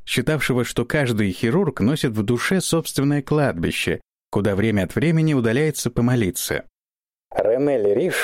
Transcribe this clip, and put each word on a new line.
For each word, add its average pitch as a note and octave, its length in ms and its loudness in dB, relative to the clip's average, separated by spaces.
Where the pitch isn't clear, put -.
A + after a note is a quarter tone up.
считавшего, C3 580 0
что B2 220 -2
каждый A#2+ 440 0
хирург C#3+ 520 0
носит E3 300 2
в G#2+ 100 -2
душе A#2+ 400 0
собственное D3 580 0
кладбище, G#2+ 800 -2
куда G2+ 260 0
время G#2 280 2
от D#2+ 100 -8
времени D#3+ 400 2
удаляется B2+ 560 0
помолиться. A#2+ 760 0
Рене C3 400 2
Лериш, G#2 480 0